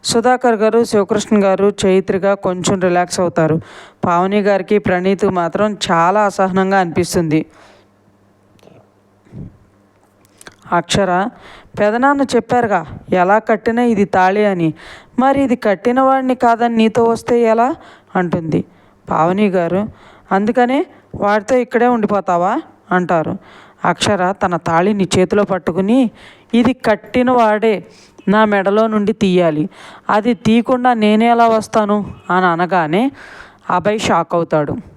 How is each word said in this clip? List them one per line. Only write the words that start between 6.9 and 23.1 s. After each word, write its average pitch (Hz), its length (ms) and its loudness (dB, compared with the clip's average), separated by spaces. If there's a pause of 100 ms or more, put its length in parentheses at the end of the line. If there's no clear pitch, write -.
"అక్షర, 185 580 -2 (500)
పెదనాన్న 247 420 2
చెప్పారుగా 233 640 -2 (280)
ఎలా 185 260 2
కట్టినా 226 420 -2
ఇది 220 240 2
తాళి 190 400 2
అని, 170 280 0 (460)
మరి 277 240 2
ఇది 247 120 0
కట్టిన 240 460 0
వాడిని 262 340 2
కాదని 233 420 0
నీతో 220 260 2
వస్తే 233 380 0
ఎలా?" 233 340 2 (400)
అంటుంది. 170 480 -2 (460)
పావని 180 380 0
గారు, 180 400 -2 (440)
"అందుకనే 247 540 0 (300)
వాడితో 208 400 -2
ఇక్కడే 240 320 0
ఉండిపోతావా?" 202 720 -2 (300)
అంటారు. 180 460 -2 (480)